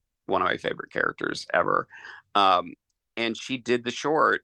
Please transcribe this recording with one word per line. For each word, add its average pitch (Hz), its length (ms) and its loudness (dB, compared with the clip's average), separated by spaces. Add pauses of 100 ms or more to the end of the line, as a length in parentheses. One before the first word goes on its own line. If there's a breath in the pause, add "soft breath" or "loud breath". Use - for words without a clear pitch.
(280)
one 92 140 2
of 95 60 0
my 110 100 0
favorite - 340 -6
characters 50 640 -4
ever. 50 340 2 (480 loud breath)
Um, 92 380 4 (440)
and 113 200 -2
she 131 200 -8
did 120 280 -2
the 107 60 -4
short. 139 520 0